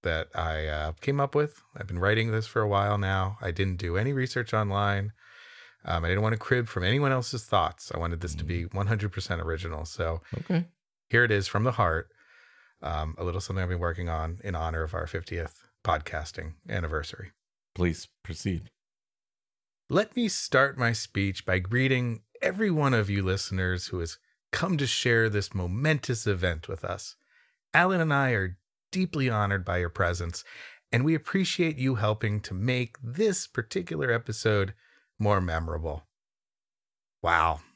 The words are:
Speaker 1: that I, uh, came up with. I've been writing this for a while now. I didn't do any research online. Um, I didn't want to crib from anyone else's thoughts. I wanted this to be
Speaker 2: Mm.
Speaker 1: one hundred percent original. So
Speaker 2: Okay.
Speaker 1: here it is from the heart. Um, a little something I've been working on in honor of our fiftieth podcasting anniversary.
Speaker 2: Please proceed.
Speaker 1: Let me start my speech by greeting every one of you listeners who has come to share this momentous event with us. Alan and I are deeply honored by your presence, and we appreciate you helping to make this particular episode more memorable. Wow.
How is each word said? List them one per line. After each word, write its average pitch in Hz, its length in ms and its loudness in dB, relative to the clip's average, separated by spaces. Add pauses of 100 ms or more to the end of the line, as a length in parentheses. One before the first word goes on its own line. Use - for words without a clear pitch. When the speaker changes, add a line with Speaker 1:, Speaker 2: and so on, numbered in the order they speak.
Speaker 1:
that 82 320 -2
I, 80 320 -2
uh, 76 260 -2 (100)
came 139 180 0
up 139 140 -2
with. 151 260 0 (160)
I've 98 100 -8
been 92 120 -6
writing 110 320 4
this 110 160 -2
for - 160 0
a 107 60 2
while 101 280 4
now. 95 460 0
I 92 80 -2
didn't 92 260 0
do 87 220 -2
any 131 160 0
research 127 400 -2
online. 101 580 0 (720)
Um, 82 220 0
I - 20 2
didn't 95 140 2
want 110 100 2
to 113 60 -2
crib 120 300 2
from 90 160 -2
anyone 135 280 2
else's 123 320 -2
thoughts. 80 500 0
I - 40 -4
wanted 85 240 -2
this 82 140 -4
to 76 80 -4
be 87 200 -2
Speaker 2:
Mm. 87 100 -10
Speaker 1:
one 98 120 0
hundred 104 260 0
percent 90 300 -4
original. 80 420 -4
So 82 380 -4 (160)
Speaker 2:
Okay. 170 300 0 (420)
Speaker 1:
here 117 120 6
it 117 80 4
is 101 180 2
from 104 160 0
the 127 80 2
heart. 82 360 2 (720)
Um, 78 380 -4
a 90 60 -4
little 90 180 -2
something 95 200 -2
I've 90 60 -2
been 90 100 -2
working 85 300 -2
on 82 340 -4
in 98 120 -6
honor 80 280 -2
of 80 120 -4
our 82 120 -4
fiftieth 85 600 -8 (180)
podcasting 78 680 -4 (120)
anniversary. 85 680 -6 (420)
Speaker 2:
Please 87 340 -2 (160)
proceed. - 460 -6 (1200)
Speaker 1:
Let 208 260 2
me 233 120 2
start 135 500 2
my 117 140 2
speech 98 520 -2
by 95 140 2
greeting 123 640 2 (180)
every 196 300 2
one 147 240 4
of 104 160 4
you 101 120 2
listeners 92 680 0
who 92 100 -4
has 82 180 -4 (340)
come 175 280 0
to 139 80 0
share 117 420 4
this 104 260 -2
momentous 117 720 0
event 87 420 0
with 82 180 -8
us. - 300 -8 (580)
Alan 180 260 4
and 156 140 2
I 139 160 2
are 95 260 0 (360)
deeply 160 380 0
honored 101 340 2
by 90 140 0
your 87 100 0
presence, 85 540 -2 (480)
and 120 140 4
we 160 100 4
appreciate 165 640 0
you 131 160 2
helping 107 460 0
to - 120 -10
make 123 480 -2
this 170 460 0
particular 151 640 -4
episode 107 640 2 (420)
more 104 240 2
memorable. 80 600 -2 (1200)
Wow. 82 380 4 (160)